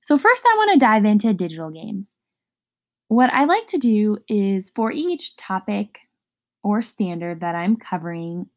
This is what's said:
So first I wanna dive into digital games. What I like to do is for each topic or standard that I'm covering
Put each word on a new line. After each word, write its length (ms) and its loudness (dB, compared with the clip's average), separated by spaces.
So 160 2
first 280 2
I 120 6
wanna 200 4
dive 280 4
into 280 2
digital 380 -6
games. 460 -14
What 260 4
I 120 2
like 240 0
to 80 -2
do 400 2
is 420 0
for 220 -2
each 460 -6
topic 600 -6
or 200 0
standard 580 -6
that 160 -4
I'm 220 0
covering 800 -8